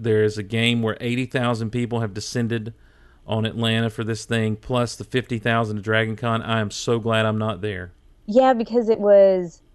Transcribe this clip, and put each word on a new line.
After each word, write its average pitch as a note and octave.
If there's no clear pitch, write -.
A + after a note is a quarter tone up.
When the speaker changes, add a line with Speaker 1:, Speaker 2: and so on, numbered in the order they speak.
Speaker 1:
there G#2+
is G#2+
a G#2+
game A#2
where G#2+
eighty B2
thousand A#2+
people A#2+
have G#2+
descended A2+
on A2
Atlanta A2+
for A2+
this G#2+
thing, A2
plus A#2+
the -
fifty A#2+
thousand A2+
to G2+
Dragon A2
Con. A2+
I A2+
am G#2
so A#2
glad A2
I'm G#2+
not G#2+
there." F#2
Speaker 2:
Yeah, C4
because A3+
it G#3+
was, G3